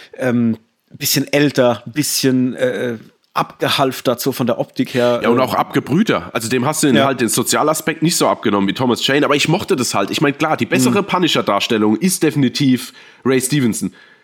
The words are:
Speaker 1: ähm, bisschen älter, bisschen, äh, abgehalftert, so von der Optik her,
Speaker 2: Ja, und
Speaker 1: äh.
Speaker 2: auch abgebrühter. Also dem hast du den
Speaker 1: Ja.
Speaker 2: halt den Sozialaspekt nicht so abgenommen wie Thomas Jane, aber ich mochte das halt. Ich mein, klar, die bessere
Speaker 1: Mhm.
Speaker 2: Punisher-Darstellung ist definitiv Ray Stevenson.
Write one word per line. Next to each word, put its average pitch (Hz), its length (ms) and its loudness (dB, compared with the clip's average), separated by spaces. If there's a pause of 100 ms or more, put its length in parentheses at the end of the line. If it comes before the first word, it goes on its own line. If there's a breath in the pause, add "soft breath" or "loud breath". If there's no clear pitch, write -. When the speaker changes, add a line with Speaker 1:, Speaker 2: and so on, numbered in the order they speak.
(160 loud breath)
Speaker 1:
ähm, 117 400 0 (340)
bisschen - 400 -4
älter, 131 540 2
bisschen, 131 720 0
äh, 123 400 -2 (400)
abgehalftert, 135 840 -2
so 139 100 -2
von 127 160 -2
der 120 140 0
Optik - 340 -6
her, 120 280 2
Speaker 2:
Ja, 107 60 2
und 120 100 4
Speaker 1:
äh. 131 40 2
Speaker 2:
auch 127 120 -2
abgebrühter. 123 800 0
Also 110 160 -4
dem 123 160 0
hast 151 200 0
du - 20 4
den 131 100 4
Speaker 1:
Ja. 135 100 4
Speaker 2:
halt 131 140 -2
den 113 80 2
Sozialaspekt 143 760 0
nicht 165 140 2
so 135 120 2
abgenommen 101 400 0
wie - 60 -4
Thomas 123 300 0
Jane, 139 200 2
aber 131 100 2
ich 147 140 0
mochte 185 260 0
das 127 180 -2
halt. 101 200 -2
Ich - 80 -4
mein, 143 180 0
klar, 156 180 0
die 120 100 -2
bessere 170 360 0
Speaker 1:
Mhm. 196 40 -10
Speaker 2:
Punisher-Darstellung 107 880 0
ist - 260 -2
definitiv 135 720 0 (320 loud breath)
Ray 131 160 2
Stevenson. 120 520 -2 (320 soft breath)